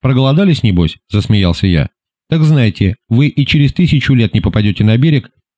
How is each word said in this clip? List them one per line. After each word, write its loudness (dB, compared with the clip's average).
Проголодались, 0
небось?» 0
засмеялся -2
я. 0
«Так 0
знайте, 0
вы 0
и -2
через 0
тысячу 0
лет 0
не 0
попадете -2
на 2
берег, 0